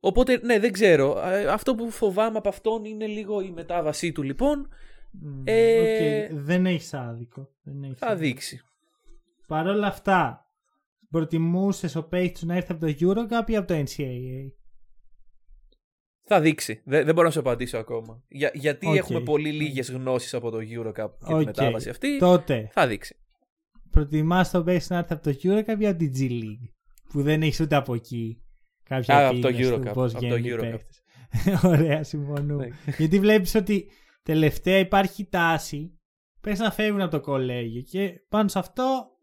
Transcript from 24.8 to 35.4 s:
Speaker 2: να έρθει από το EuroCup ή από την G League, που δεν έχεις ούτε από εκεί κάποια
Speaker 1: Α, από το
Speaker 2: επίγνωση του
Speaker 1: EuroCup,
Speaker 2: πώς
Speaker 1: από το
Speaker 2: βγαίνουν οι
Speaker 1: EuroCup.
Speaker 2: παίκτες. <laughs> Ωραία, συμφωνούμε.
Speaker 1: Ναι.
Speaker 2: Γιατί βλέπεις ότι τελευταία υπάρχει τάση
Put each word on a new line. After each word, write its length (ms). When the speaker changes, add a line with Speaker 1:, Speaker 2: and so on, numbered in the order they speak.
Speaker 2:
να 100
έρθει 140
από 100
το 80
EuroCup 380
ή 60
από 120
την 180
G 140
League, 380
που 140
δεν 200
έχεις 180
ούτε 160
από 180
εκεί 440
κάποια 340
Speaker 1:
Α, 120
από 120
το 80
Speaker 2:
επίγνωση 220
του 80
Speaker 1:
EuroCup, 40
Speaker 2:
πώς 220
Speaker 1:
από 140
το 80
Speaker 2:
βγαίνουν 80
οι 60
Speaker 1:
EuroCup. 40
Speaker 2:
παίκτες. 320
<laughs> 100
Ωραία, 320
συμφωνούμε. 600
Speaker 1:
Ναι. 320
Speaker 2:
Γιατί 220
βλέπεις 340
ότι 360
τελευταία 560
υπάρχει 500
τάση 720